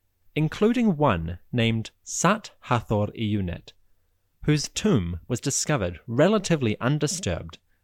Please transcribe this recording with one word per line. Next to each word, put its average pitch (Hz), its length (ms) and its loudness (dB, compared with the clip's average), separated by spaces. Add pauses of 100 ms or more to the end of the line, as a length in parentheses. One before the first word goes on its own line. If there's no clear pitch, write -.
(360)
including 214 640 2
one 90 420 0 (140)
named 113 380 0 (120)
Sat - 480 0 (100)
Hathor 107 480 0
Iunet, 104 640 -4 (720)
whose 147 240 0
tomb 90 600 0
was 123 120 -4
discovered 104 680 -2
relatively 143 720 2
undisturbed 143 800 -2 (260)